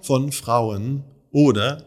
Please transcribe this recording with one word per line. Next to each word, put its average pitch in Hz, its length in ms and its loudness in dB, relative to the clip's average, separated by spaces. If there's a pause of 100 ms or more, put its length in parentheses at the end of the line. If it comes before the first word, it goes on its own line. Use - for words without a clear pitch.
von 139 320 -2
Frauen 117 720 -4 (260)
oder 139 560 2